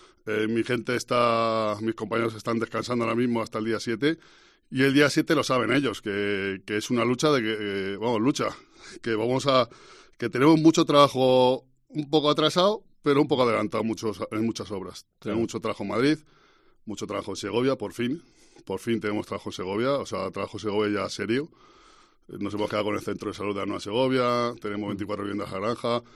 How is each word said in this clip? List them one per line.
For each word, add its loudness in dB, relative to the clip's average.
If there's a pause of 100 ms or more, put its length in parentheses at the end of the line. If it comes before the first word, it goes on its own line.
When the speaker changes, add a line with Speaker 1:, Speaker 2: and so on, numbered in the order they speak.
(260)
Speaker 1:
Eh, 0
mi 2
gente -2
está, 2
mis -2
compañeros -2
están -2
descansando -2
ahora -2
mismo 0
hasta -6
el -4
día -2
siete, 0 (520)
y 0
el 4
día 6
siete 2
lo 2
saben 0
ellos, 0
que, -2
que -4
es -4
una 0
lucha 2
de 2
que, -2 (380)
eh, -8
vamos, -2
lucha, 0 (520)
que -2
vamos 0
a, 4 (480)
que -4
tenemos 6
mucho 6
trabajo 6 (220)
un -8
poco 4
atrasado, 2 (180)
pero 4
un 0
poco 4
adelantado 0
muchos, -4 (120)
en -2
muchas -6
obras. -10
Speaker 2:
Claro. -20
Speaker 1:
Tenemos -4
mucho -4
trabajo -4
en -4
Madrid, 2 (680)
mucho -8
trabajo -6
en -8
Segovia, 0
por -8
fin. -4 (440)
Por -6
fin -2
tenemos -4
trabajo -10
en -10
Segovia, -4
o -4
sea, -6
trabajo -8
en -12
Segovia 0
ya -4
serio. -4 (800)
Nos -8
hemos -2
quedado 0
con -2
el -6
centro -6
de -10
salud -4
de -6
la -4
Nueva -4
Segovia, 0
tenemos -6
Speaker 2:
Mm. -4
Speaker 1:
veinticuatro -6
viviendas -6
naranja. -2
O -10 (120)